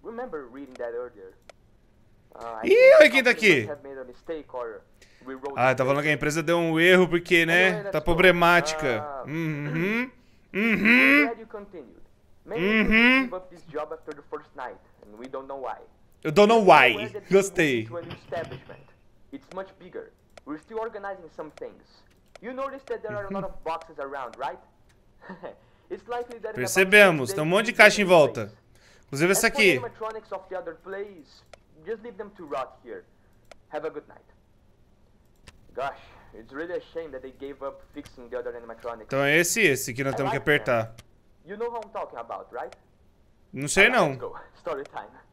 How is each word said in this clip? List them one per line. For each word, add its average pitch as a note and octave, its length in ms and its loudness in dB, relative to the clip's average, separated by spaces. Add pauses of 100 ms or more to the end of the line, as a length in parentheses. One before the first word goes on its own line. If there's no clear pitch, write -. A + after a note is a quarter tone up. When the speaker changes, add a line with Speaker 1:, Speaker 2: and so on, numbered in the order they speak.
Speaker 1:
remember G3+ 480 -12
reading C3 240 -18
that A#2+ 180 -10
earlier. G#2 400 -14 (1000)
Uh, A2+ 280 -12
I - 40 -2
Speaker 2:
Ih, - 20 0
Speaker 1:
think B4+ 260 8
Speaker 2:
olha D#4 80 10
Speaker 1:
the C#4+ 60 8
Speaker 2:
quem B3+ 140 2
tá A#3+ 100 4
Speaker 1:
company G#3+ 180 2
Speaker 2:
aqui. C#3 100 4
Speaker 1:
must G#2 80 -8
have D3 140 -14
made C#3 160 -16
a B2+ 60 -12
mistake C#3 480 -14
or A#2 280 -12 (440)
rewrote C3+ 320 -12
Speaker 2:
Ah, B2 160 4
Speaker 1:
the - 20 0
Speaker 2:
tá B2+ 100 -2
falando C#3 180 0
que D#3 60 0
a - 20 2
Speaker 1:
paper. - 60 4
Speaker 2:
empresa D3+ 260 -4
deu E3+ 160 0
um E3 200 0
erro F3+ 280 6
porque, E3+ 380 2
né, F3 220 4
Speaker 1:
Anyway, F3+ 160 -2
let's G3 100 -8
Speaker 2:
tá D3+ 60 0
Speaker 1:
go. - 60 -8
Speaker 2:
problemática. E3+ 960 4
Speaker 1:
Ah. C#3 240 -10
Speaker 2:
Uhum. D#3+ 840 -4 (420)
Speaker 1:
I'm A3 200 0
Speaker 2:
Uhum. B3+ 540 4
Speaker 1:
glad A#3 120 -8
you A3+ 80 -18
continued. F3 540 -18 (440)
Many E3 160 -6
Speaker 2:
Uhum. G#3+ 220 2
Speaker 1:
people A#3+ 380 4
gave B3 120 -4
up F#3 220 -14
this - 160 -20
job D3+ 220 -8
after D#3+ 200 -14
the C#3+ 160 -16
first D3 260 -12
night, B2+ 240 -12 (240)
and G#2 140 -20
we B2 100 -14
don't C3+ 200 -12
know C#3 140 -12
why. A2+ 160 -8 (460)
Speaker 2:
Eu D#3 80 -4
don't G#3 180 6
know A#3 100 4
Speaker 1:
We're G3 80 4
Speaker 2:
why. C3+ 260 8
Speaker 1:
aware G#2+ 160 -6
that - 200 -16
Speaker 2:
Gostei. E3+ 560 2
Speaker 1:
you A2 40 -18
moved - 0 -
to B2 80 -12
a E3+ 40 -12
new - 200 -16
establishment. - 600 -12 (480)
It's - 240 -18
much F#3+ 140 -12 (100)
bigger. - 320 -18 (340)
We're - 140 -12
still A3 200 -14
organizing G3 560 -12
some D#3 160 -14
things. - 320 -18 (580)
You A3+ 100 -12
noticed C4+ 360 -10
that A3+ 140 -8
there G#3+ 140 -10
are G3+ 120 -8
a F#3+ 40 -10
lot G3 140 -6
Speaker 2:
Uhum. - 80 -10
Speaker 1:
of - 100 -14
boxes D#3+ 360 -10
around, C3+ 380 -10
right? D3 220 -8 (640)
<laughs> E3+ 340 -16 (340)
It's - 180 -14
likely A#3+ 320 -10
that G#3+ 160 -10
in B2+ 80 -4
about - 100 -4
Speaker 2:
Percebemos, F#3 560 6
Speaker 1:
six F#3+ 60 -4
Speaker 2:
tem D3+ 80 -4
um - 20 -2
Speaker 1:
days E3 60 -2
Speaker 2:
monte G#3 160 2
de A3+ 60 -4
Speaker 1:
we'll - 40 -10
Speaker 2:
caixa G#3+ 240 2
em G3 40 2
Speaker 1:
be F3 60 4
in F3+ 60 8
Speaker 2:
volta. C3+ 300 4
Speaker 1:
place. G#2+ 100 -20 (480)
Speaker 2:
Inclusive D#3 260 0
Speaker 1:
As G3 60 2
Speaker 2:
essa A3+ 140 2
Speaker 1:
for - 60 -10
the B3+ 40 2
Speaker 2:
aqui. F3 180 4
Speaker 1:
animatronics A3 540 -10
of F3+ 160 -14
the F#3 80 -10
other F3 180 -12
place, F#3+ 680 -16 (420)
just G3+ 180 -10
leave A3+ 140 -18
them G3 180 -14
to F3+ 100 -18
rot C#3 380 -10
here. G#2 200 -16 (640)
Have D3+ 160 -10
a D#3+ 60 -4
good D3 180 -16
night. - 160 -20 (1500)
Gosh, C3+ 260 -8 (320)
it's A#2 180 -20
really E3 240 -10
a D#3+ 60 -6 (120)
shame E3 180 -12
that C3 100 -14
they C3 100 -16
gave C#3 320 -14
up C#3 180 -12 (120)
fixing C3+ 360 -18
the B2 80 -8
other A#2+ 160 -8
animatronics. A#2 540 -14
Speaker 2:
Então C3+ 160 -2
é C#3+ 140 2
esse, F3 240 0
esse C#3 320 0
que C3 100 -8
nós C3+ 100 -4
Speaker 1:
I A2 40 -6
Speaker 2:
temos C#3+ 140 -4
que C#3 80 -4
Speaker 1:
like - 60 -10
them. D3+ 100 4
Speaker 2:
apertar. A#2 400 -2 (500)
Speaker 1:
You F#3 120 -14
know A#3 140 -6
who A#3+ 60 -8
I'm G#3 140 -12
talking F3+ 280 -10
about, G#2 340 -12
right? C3+ 220 -12 (800)
Speaker 2:
Não C#3 140 -8
sei, G3 200 4
Speaker 1:
Alright, B3 120 2
Speaker 2:
não. E3 100 2
Speaker 1:
let's C3 100 -8
go. - 260 -12
<laughs> - 140 -20
Story D3 260 -8
time. G#2+ 240 -14 (240)